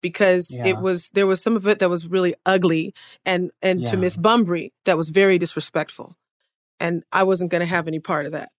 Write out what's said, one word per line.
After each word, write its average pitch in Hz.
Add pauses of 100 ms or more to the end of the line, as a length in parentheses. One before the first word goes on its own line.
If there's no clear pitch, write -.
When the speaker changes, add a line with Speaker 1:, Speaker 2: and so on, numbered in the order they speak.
Speaker 1:
because 180
Speaker 2:
Yeah. 127
Speaker 1:
it 190
was, 185
there 196
was 190
some 226
of 196
it 208
that 185
was 170
really 180 (100)
ugly 185 (320)
and, 180 (100)
and 185
to -
Speaker 2:
Yeah. -
Speaker 1:
Miss 180
Bumbry, 180 (140)
that 180
was 160
very 190
disrespectful. - (640)
And 170 (100)
I 190
wasn't 185
gonna 175
have 170
any 160
part 156
of 147
that. 151